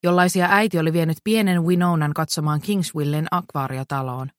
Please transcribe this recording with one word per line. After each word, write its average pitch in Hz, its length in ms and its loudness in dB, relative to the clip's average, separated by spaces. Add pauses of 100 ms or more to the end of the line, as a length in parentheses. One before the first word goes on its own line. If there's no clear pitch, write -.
jollaisia 180 460 2
äiti 196 280 2
oli 160 140 0
vienyt 165 320 0
pienen 202 400 2
Winonan 170 500 2
katsomaan 151 460 -2
Kingswillen 151 720 -2
akvaariotaloon. 135 1080 -4